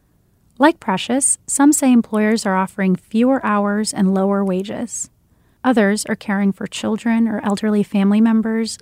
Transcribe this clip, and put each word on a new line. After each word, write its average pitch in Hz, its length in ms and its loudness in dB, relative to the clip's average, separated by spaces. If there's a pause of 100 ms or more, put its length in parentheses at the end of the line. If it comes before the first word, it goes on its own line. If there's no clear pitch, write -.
(600)
Like 302 200 2
Precious, - 680 -2
some 285 260 4
say 262 180 2
employers 220 540 2
are 190 100 0
offering 190 400 0
fewer 247 500 0
hours 208 460 -2
and 190 220 0
lower 196 320 0
wages. 196 640 -6 (540)
Others 214 420 2
are 220 100 -6
caring 196 360 -2
for 202 160 -8
children 226 600 -2
or 208 160 -4
elderly 208 380 -2
family 202 400 2
members, 226 600 0